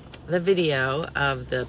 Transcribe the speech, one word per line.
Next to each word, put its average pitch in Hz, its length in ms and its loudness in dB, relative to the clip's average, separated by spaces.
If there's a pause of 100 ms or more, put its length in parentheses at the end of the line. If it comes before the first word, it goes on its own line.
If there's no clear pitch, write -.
(280)
the 175 120 0
video 156 640 2 (120)
of 135 340 0
the 127 200 -2